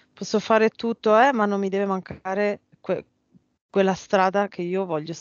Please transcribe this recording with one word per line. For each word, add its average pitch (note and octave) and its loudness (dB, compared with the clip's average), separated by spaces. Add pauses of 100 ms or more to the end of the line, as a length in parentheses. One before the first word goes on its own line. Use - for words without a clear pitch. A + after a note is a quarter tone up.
(140)
Posso G#3 -4
fare A3 2
tutto, A3+ 0
eh, C4+ 6
ma A3 0
non G3+ -2
mi G3 -2
deve G3 -2
mancare G3 -4 (200)
que-, - -4 (680)
quella F#3+ 2
strada F#3+ 0
che F3+ -10
io F#3 -4
voglio D#3+ -4